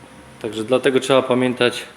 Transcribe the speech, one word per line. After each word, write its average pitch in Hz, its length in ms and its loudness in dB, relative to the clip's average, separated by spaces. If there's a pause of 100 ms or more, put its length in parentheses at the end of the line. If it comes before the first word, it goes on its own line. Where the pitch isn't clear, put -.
(420)
Także 110 220 -6
dlatego 127 360 2
trzeba 131 220 2
pamiętać, 123 640 0 (120)